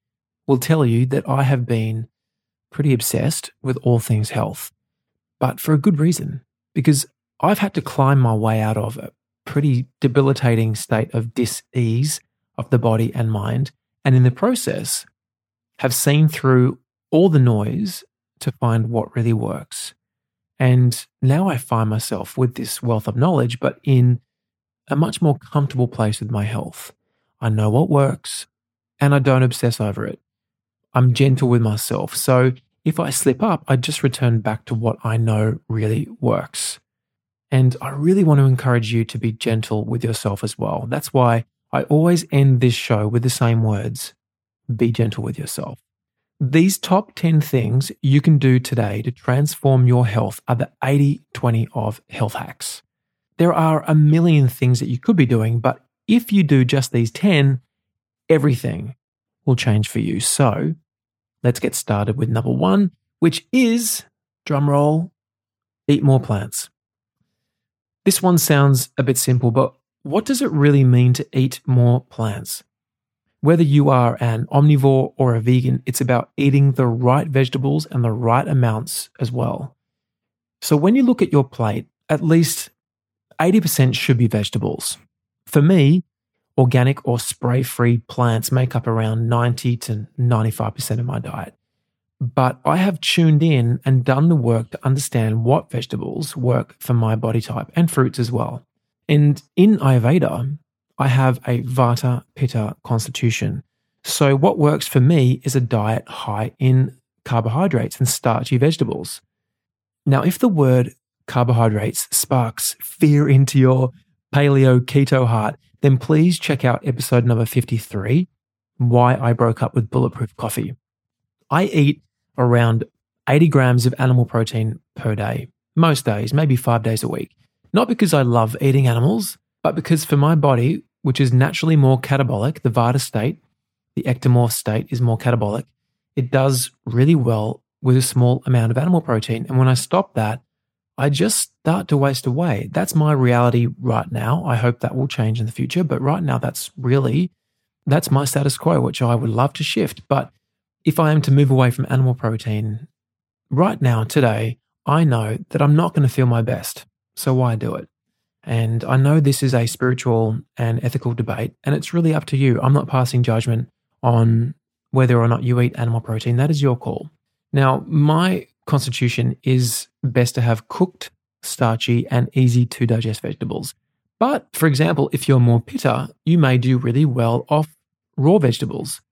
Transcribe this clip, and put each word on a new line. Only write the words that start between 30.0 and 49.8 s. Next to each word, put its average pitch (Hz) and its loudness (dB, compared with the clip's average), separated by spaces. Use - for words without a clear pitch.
it. - -12
I'm 127 4
gentle 131 2
with 120 4
myself. 107 -4
So 127 2
if 156 -2
I 165 -4
slip 131 -2
up, 202 0
I 135 2
just 135 -4
return 120 0
back 107 -6
to 120 -6
what 110 -2
I 113 -2
know 110 0
really 110 -4
works. - -4
And 127 2
I 131 -12
really 165 0
want 147 4
to 135 4
encourage 123 0
you 113 0
to - -10
be 113 -4
gentle 110 -4
with 120 -6
yourself 110 -6
as - -8
well. - -6
That's 139 -6
why 120 2
I 135 -2
always 165 2
end 135 4
this 123 4
show 107 -2
with 113 -2
the 127 0
same 117 0
words. 107 -4
Be 117 0
gentle 113 -4
with 123 -8
yourself. - -12
These 165 2
top - -2
ten 160 2
things 127 -2
you 139 2
can 156 4
do 127 4
today 110 -4
to 123 -6
transform 131 0